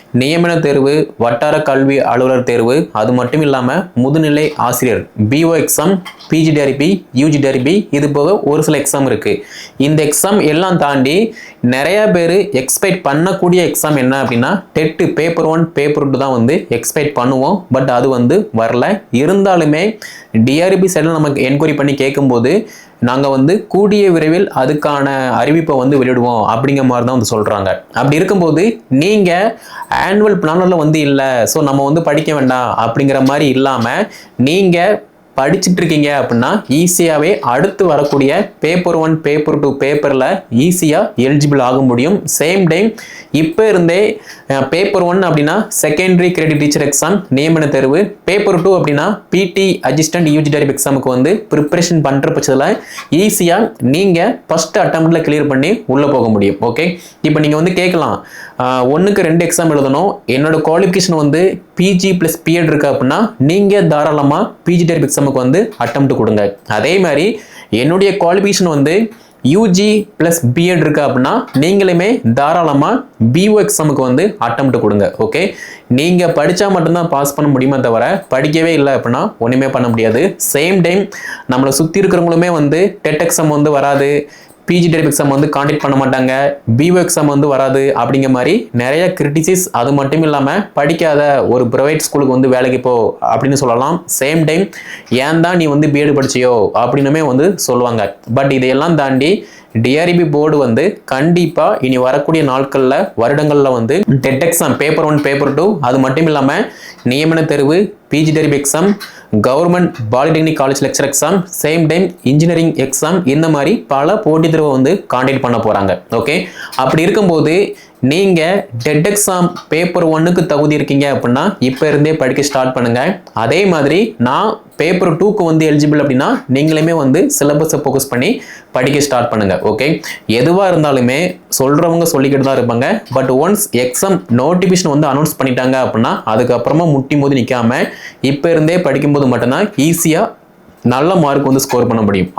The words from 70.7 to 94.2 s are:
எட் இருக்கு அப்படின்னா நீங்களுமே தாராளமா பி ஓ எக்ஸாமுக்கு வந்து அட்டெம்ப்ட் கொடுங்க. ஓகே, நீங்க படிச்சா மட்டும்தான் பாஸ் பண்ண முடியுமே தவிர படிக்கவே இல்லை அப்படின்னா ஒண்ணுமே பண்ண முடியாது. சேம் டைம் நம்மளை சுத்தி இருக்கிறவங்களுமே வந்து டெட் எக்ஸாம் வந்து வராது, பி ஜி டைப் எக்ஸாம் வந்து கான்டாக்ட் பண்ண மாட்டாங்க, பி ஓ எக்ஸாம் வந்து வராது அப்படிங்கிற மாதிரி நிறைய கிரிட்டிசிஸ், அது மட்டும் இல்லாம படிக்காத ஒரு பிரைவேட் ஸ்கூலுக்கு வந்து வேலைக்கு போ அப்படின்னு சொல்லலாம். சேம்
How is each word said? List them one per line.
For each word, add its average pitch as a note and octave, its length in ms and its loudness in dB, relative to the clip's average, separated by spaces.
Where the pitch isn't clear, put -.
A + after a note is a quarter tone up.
எட் E3 120 0
இருக்கு D3+ 220 0
அப்படின்னா B2+ 280 0
நீங்களுமே F#3 440 2
தாராளமா D#3 520 2
பி F3+ 180 2
ஓ G#3 120 4
எக்ஸாமுக்கு D3 440 0
வந்து C3 160 2
அட்டெம்ப்ட் A#2+ 380 0
கொடுங்க. G#2 240 2
ஓகே, D#3 160 -2
நீங்க F3 380 2
படிச்சா F3+ 380 0
மட்டும்தான் E3 380 0
பாஸ் C#3+ 220 -2
பண்ண D3 200 0
முடியுமே C3 320 0
தவிர A2+ 180 2
படிக்கவே D#3 460 0
இல்லை C#3 180 2
அப்படின்னா B2 240 -2
ஒண்ணுமே B2+ 320 0
பண்ண B2 180 0
முடியாது. A2+ 300 0
சேம் F3 340 0
டைம் F#3+ 160 0
நம்மளை C3+ 280 0
சுத்தி D#3 200 -2
இருக்கிறவங்களுமே E3+ 480 2
வந்து D3 220 0
டெட் D#3 220 -2
எக்ஸாம் D#3 300 0
வந்து D3 200 2
வராது, C#3 320 0
பி F3 140 2
ஜி E3+ 100 2
டைப் D#3+ 160 0
எக்ஸாம் C#3+ 260 0
வந்து D3 220 2
கான்டாக்ட் D3 260 -2
பண்ண C#3 180 0
மாட்டாங்க, C3 320 0
பி D3+ 160 2
ஓ - 80 4
எக்ஸாம் D#3 300 0
வந்து C#3+ 200 2
வராது C3+ 300 0
அப்படிங்கிற C3 360 0
மாதிரி B2+ 180 0
நிறைய C#3 220 0
கிரிட்டிசிஸ், D#3+ 460 0
அது B2 180 0
மட்டும் C#3+ 280 0
இல்லாம C#3+ 300 0
படிக்காத D#3 440 0
ஒரு B2 120 2
பிரைவேட் D3+ 320 0
ஸ்கூலுக்கு C3+ 300 0
வந்து C3 180 2
வேலைக்கு B2+ 320 0
போ B2+ 80 2
அப்படின்னு C3 300 0
சொல்லலாம். C3 340 0
சேம் D#3 300 0